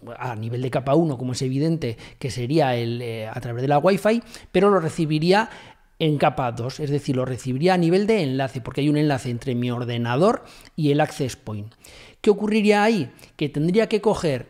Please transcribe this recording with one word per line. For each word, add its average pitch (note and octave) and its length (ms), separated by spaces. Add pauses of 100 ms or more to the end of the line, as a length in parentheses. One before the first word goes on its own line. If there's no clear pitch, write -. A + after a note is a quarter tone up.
(180)
a B2 180
nivel A2+ 260
de B2+ 80
capa C3 260
uno, D#3 220
como B2+ 160
es - 80
evidente C#3 560 (220)
que C3+ 100
sería B2+ 460
el, A#2+ 260
eh, A2+ 260
a A#2 140
través A#2+ 200
de C3+ 60
la D3 120
Wi-Fi, G3+ 420 (300)
pero F#3+ 180
lo G3 100
recibiría D#3+ 680 (500)
en D3+ 200
capa C3+ 320
dos, A#2+ 280
es D3 120
decir, C#3+ 240
lo B2+ 100
recibiría B2+ 480
a F#3 40
nivel F3+ 280
de G#3+ 160
enlace, C3 400
porque B2+ 200
hay D3 80
un D3 80
enlace C#3+ 340
entre A#2+ 240
mi B2 160
ordenador A#2+ 720 (320)
y D3+ 160
el D3 100
access C#3+ 340
point. G#2+ 380 (480)
¿Qué - 80
ocurriría G#3 540
ahí? G#3 260 (260)
Que D3+ 140
tendría F3+ 400
que A3 100
coger E3 500